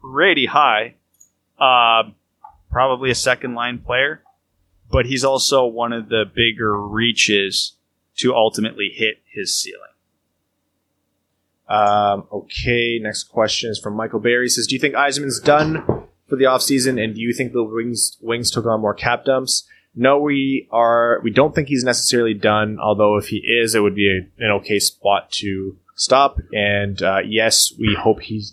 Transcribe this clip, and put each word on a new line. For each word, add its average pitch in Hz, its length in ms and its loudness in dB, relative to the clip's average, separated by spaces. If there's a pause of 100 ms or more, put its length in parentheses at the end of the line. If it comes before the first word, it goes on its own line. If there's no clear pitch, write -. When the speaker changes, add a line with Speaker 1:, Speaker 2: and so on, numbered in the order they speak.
Speaker 1:
pretty 143 460 2
high. 120 480 2 (640)
Uh, 117 500 4 (600)
probably 127 400 0
a 117 40 2
second-line 123 680 -2
player, 139 420 -2 (680)
but 131 160 2
he's 131 180 -4
also 135 420 2
one 117 260 -4
of 113 160 -8
the 110 160 0 (100)
bigger 110 460 0
reaches 104 920 0 (460)
to 123 160 0
ultimately 110 600 0
hit 110 220 -2 (140)
his 98 300 -8
ceiling. - 200 -12 (1900)
Speaker 2:
Um, 104 640 2
okay, 120 680 -2
next 107 240 -8
question 110 460 -2
is 101 100 -8
from 104 160 -8
Michael 110 240 -4
Barry. 120 240 2
He 123 60 -2
says, 113 160 -2
"Do 135 80 -4
you 127 60 -4
think 143 140 0
Yzerman's 139 460 -2
done 156 420 2 (460)
for 139 80 -2
the 131 80 2
offseason, 131 580 2
and 110 120 -4
do 110 60 -10
you 117 120 -2
think 120 200 -4
the 120 120 0
Wings, 113 560 -4
Wings 117 300 -4
took 113 160 -4
on 110 140 0
more 104 140 0
cap 120 300 -2
dumps?" 131 420 -2 (280)
No, 131 260 4
we 135 500 -2
are. 117 540 2
We 117 60 -2
don't 139 240 2
think 147 140 -2
he's 135 160 -2
necessarily 120 500 0
done, 107 440 0
although 104 380 2
if 98 120 -4
he 107 100 -6
is, 113 360 0
it 110 60 4
would 101 160 2
be 101 120 2
a, 95 360 -4
an 107 60 0 (100)
okay 104 180 -2
spot - 540 -2
to 95 440 -6 (200)
stop. - 420 2 (140)
And, 101 500 -2
uh, 95 240 0
yes, 110 520 0
we 107 200 0
hope 117 220 2
he 107 320 -8